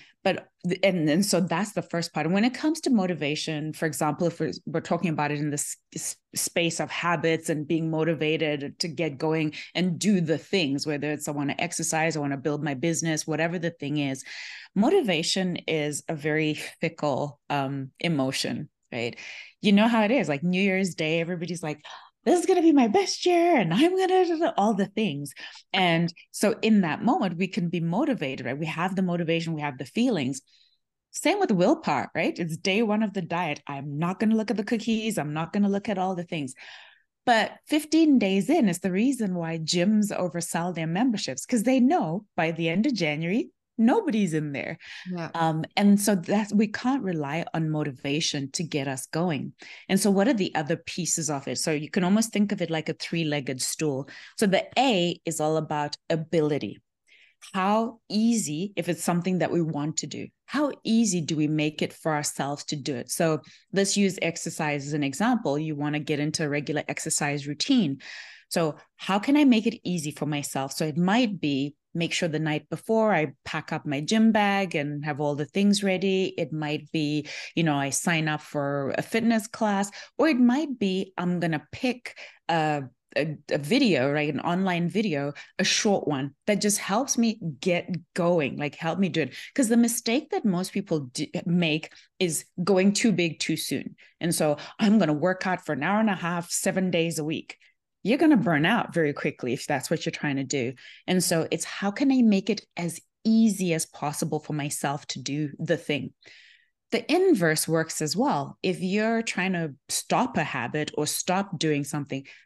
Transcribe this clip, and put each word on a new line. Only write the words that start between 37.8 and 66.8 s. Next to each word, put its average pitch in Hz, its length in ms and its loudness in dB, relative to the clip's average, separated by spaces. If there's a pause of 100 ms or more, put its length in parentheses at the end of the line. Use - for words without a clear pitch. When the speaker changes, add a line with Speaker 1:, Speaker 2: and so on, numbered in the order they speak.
Speaker 1:
days 196 320 2
in 294 180 6
is 170 120 -2
the 190 120 -2
reason 214 440 0
why 165 220 -4
gyms 196 520 2
oversell 175 640 -2
their 160 140 -4
memberships, 196 580 -2
'cause 233 160 0
they 262 180 4
know 233 460 2 (100)
by 165 140 2
the 165 180 0
end 185 180 2
of 285 80 0
January, 170 560 -2 (280)
nobody's 226 560 2
in 151 180 -2
there. 139 240 -6 (340)
Speaker 2:
Yeah. 170 240 -8
Speaker 1:
Um, 160 300 0 (140)
and 202 200 8
so 202 160 2
that's, 196 380 0
we 208 160 4
can't 254 340 -2
rely 160 520 -4
on 160 160 0
motivation 143 840 -2
to - 100 -2
get 143 240 -4
us 135 200 -6
going. 143 480 -2 (340)
And 190 100 4
so 202 120 2
what 196 180 4
are 285 60 4
the 196 200 -2
other 160 220 -2
pieces 165 540 -4
of 139 180 -6
it? 127 100 -4
So - 140 -2
you 147 160 -4
can 185 160 0
almost 214 300 2
think 208 180 2
of 180 80 -4
it 170 80 -2
like 160 220 -2
a 156 40 -2
three-legged 147 680 -4
stool. 139 480 -4 (280)
So 220 80 4
the 190 200 2 (120)
A 196 460 2
is 160 160 -4
all 156 160 2
about 151 400 -4 (140)
ability. 151 720 0 (720)
How 208 460 0 (100)
easy, 202 640 0
if 175 140 -2
it's 160 120 -2
something 175 360 2
that 170 120 0
we 170 120 2
want 151 360 -2
to - 80 -4
do, 127 220 -10 (160)
how 277 280 0 (120)
easy 220 380 2
do 156 120 -2
we 151 140 2
make 151 320 0
it - 140 -4
for - 180 -2
ourselves 143 540 -4
to 165 100 -6
do 143 180 -6
it? 123 160 -8
So 160 300 0 (320)
let's 196 240 2
use 196 240 2
exercise 151 640 -4
as 147 60 -6
an 151 100 0
example. 147 560 0
You 156 180 -4
wanna 147 220 -2
get 147 220 -2
into 151 240 -2
a 147 40 0
regular 147 400 -2